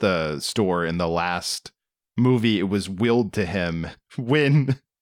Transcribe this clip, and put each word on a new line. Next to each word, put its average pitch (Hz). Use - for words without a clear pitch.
the 80
store 90
in 82
the 85
last 87
movie, 117
it 95
was 95
willed 117
to 101
him 85
<laughs> -
when, 139